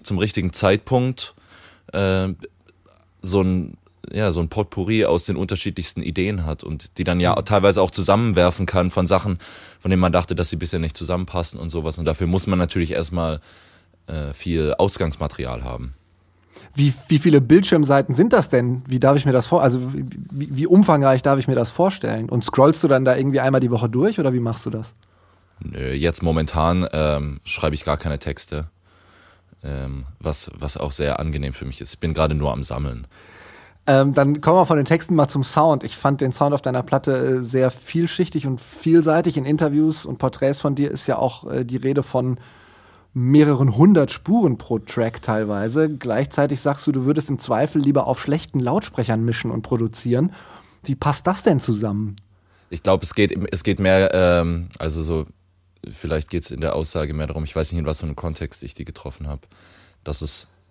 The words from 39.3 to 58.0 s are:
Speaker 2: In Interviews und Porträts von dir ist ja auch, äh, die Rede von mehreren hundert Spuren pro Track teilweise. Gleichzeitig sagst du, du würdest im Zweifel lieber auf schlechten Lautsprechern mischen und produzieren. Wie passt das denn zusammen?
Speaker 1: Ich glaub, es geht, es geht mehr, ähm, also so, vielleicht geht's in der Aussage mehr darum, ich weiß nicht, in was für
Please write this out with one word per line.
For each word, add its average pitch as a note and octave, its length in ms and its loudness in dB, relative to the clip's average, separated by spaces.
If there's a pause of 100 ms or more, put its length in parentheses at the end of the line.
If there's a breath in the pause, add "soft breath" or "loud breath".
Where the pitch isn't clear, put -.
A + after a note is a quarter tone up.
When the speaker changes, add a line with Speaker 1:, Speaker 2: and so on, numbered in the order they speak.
Speaker 2:
In C3+ 80 -2
Interviews D3+ 600 0
und C#3 120 -8
Porträts C3+ 420 -2
von C#3+ 160 -2
dir C#3+ 160 -2
ist - 160 -6
ja C3 100 0
auch, - 320 -4
äh, C3 160 -4
die B2 120 -6
Rede C3+ 260 -2
von B2+ 340 -2 (760 soft breath)
mehreren C3+ 640 4
hundert E3 340 6
Spuren F3 460 0
pro A2+ 220 -4
Track A2 420 -4
teilweise. A2 680 0
Gleichzeitig C#3 720 -2
sagst C#3+ 240 -2
du, D3+ 60 0
du C3 140 -2
würdest D3 240 0
im C3+ 100 -4
Zweifel C#3+ 420 0
lieber C#3 260 2
auf B2+ 120 0
schlechten D3 400 -4
Lautsprechern B2 640 -2
mischen A#2 280 -2
und A#2 100 -6
produzieren. A#2+ 720 -2 (500 loud breath)
Wie C3+ 120 -4
passt - 300 -2
das F#3+ 180 0
denn C#3+ 180 4
zusammen? G#2 560 -2 (540)
Speaker 1:
Ich E2 120 -10
glaub, F#2+ 200 2
es - 100 -4
geht, G#2 240 2 (160)
es F#2+ 100 -2
geht G2 160 0
mehr, F#2+ 340 4
ähm, F2 540 2 (120)
also D#2+ 220 -6
so, D#2+ 240 -4 (640)
vielleicht D#2 400 -6
geht's E2+ 220 -6
in C2 80 -10
der D#2+ 160 -2
Aussage D#2 380 -4
mehr D2+ 140 -6
darum, D#2 180 -8
ich - 100 -10
weiß D#2+ 160 -2
nicht, F2 80 -4
in D2 60 -4
was D2+ 140 -4
für D#2+ 80 -6